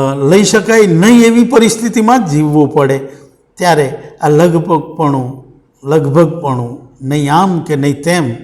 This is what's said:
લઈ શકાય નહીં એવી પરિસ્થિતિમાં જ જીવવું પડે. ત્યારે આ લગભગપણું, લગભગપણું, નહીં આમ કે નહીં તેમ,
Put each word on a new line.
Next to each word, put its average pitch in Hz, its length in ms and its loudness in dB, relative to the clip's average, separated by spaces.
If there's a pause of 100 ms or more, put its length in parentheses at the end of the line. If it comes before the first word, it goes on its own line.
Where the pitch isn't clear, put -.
(160)
લઈ 165 280 2
શકાય 220 420 2
નહીં 214 380 4
એવી 233 200 4
પરિસ્થિતિમાં 233 800 0
જ 151 40 -6
જીવવું 151 420 0
પડે. 135 260 0 (560)
ત્યારે 156 440 -2 (220)
આ 156 80 -2
લગભગપણું, 151 1160 -2 (400)
લગભગપણું, 139 1040 -2 (140)
નહીં 143 320 -2
આમ 180 280 0
કે 151 140 -4
નહીં 139 260 -2
તેમ, 160 420 -2